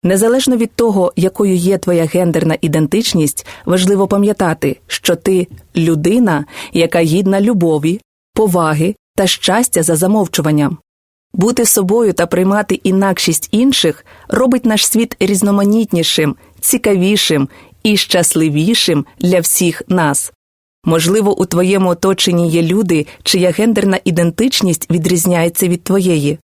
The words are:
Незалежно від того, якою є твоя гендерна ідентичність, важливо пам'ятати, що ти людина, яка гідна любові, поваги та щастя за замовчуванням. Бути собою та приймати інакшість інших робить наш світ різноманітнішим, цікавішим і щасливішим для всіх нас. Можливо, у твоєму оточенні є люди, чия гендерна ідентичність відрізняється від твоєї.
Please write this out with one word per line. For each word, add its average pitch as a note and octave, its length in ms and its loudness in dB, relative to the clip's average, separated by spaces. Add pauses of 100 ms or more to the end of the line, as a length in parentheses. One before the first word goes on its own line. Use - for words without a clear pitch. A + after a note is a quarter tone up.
Незалежно A3+ 540 0
від A3+ 160 -4
того, G3+ 440 0
якою F#3 380 0
є F3+ 240 0
твоя E3+ 260 0
гендерна E3+ 560 0
ідентичність, D#3 880 -2 (180)
важливо F#3+ 440 0
пам'ятати, G3 680 -2 (100)
що - 300 -4
ти F3+ 300 -2 (300)
людина, E3 680 0 (280)
яка E3+ 280 0
гідна F#3+ 400 2
любові, E3+ 600 0 (340)
поваги F3 600 0 (220)
та G3 100 2
щастя F#3 560 0
за E3 140 0
замовчуванням. D#3 840 0 (560)
Бути A#3 300 0
собою G#3 480 0
та F3 140 -2
приймати F#3+ 480 0
інакшість F#3+ 760 -2
інших A3 560 0 (220)
робить B3+ 380 0
наш G#3+ 200 0
світ A#3 340 -2
різноманітнішим, G3+ 1160 0 (240)
цікавішим F#3 880 0 (340)
і G#3+ 140 0
щасливішим D#3+ 1120 0 (120)
для F3+ 220 0
всіх - 480 -2
нас. D#3+ 440 0 (520)
Можливо, F3+ 560 0
у F#3 60 2
твоєму F#3 420 0
оточенні F3 600 0
є E3+ 120 2
люди, E3+ 440 0 (160)
чия F3+ 280 2
гендерна G3 540 0
ідентичність F3 840 0
відрізняється E3+ 760 0
від F3 160 -2
твоєї. E3 540 0 (100)